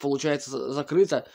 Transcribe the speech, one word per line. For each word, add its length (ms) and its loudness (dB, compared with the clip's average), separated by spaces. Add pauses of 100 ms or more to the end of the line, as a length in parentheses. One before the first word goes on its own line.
получается 500 0
за-, 220 -4
закрыта, 600 2